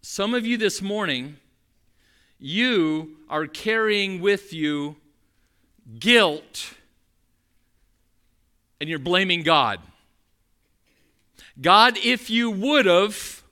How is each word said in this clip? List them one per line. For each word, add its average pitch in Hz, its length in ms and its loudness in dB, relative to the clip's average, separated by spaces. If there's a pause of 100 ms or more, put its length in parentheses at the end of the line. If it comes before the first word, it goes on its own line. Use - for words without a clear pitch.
Some 208 320 -4
of 240 120 -4
you 240 100 -2
this 220 240 -2
morning, 156 580 -6 (1000)
you 160 760 -2 (120)
are 156 180 -4
carrying 208 720 -2
with 196 320 -2
you 151 440 -4 (1000)
guilt, 196 760 0 (2000)
and 151 120 -10
you're 165 80 -6
blaming 175 440 0
God. 135 380 2 (1800)
"God, 208 380 6
if 233 320 0
you 233 220 0
would 247 340 2
have 190 680 2